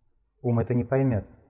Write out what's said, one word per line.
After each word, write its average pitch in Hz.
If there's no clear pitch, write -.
Ум 117
это 120
не 120
поймет 131